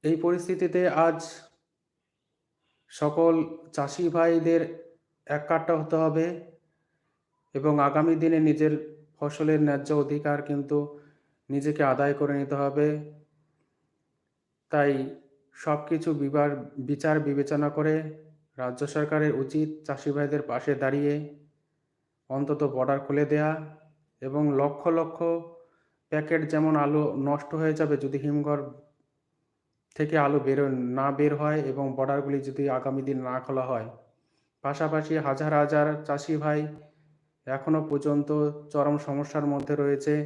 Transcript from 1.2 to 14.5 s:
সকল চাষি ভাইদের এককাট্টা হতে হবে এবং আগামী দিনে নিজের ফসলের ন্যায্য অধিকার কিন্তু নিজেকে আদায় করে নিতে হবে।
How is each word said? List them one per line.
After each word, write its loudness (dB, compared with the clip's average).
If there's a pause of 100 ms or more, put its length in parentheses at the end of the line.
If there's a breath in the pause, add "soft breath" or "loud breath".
সকল 2 (160)
চাষি -2
ভাইদের 2 (460)
এককাট্টা 0
হতে -2
হবে 0 (1120)
এবং 2
আগামী 4
দিনে 4
নিজের 2 (140)
ফসলের 0
ন্যায্য 2
অধিকার 0
কিন্তু -2 (500 loud breath)
নিজেকে 0
আদায় 2
করে 0
নিতে -2
হবে। 0 (1600)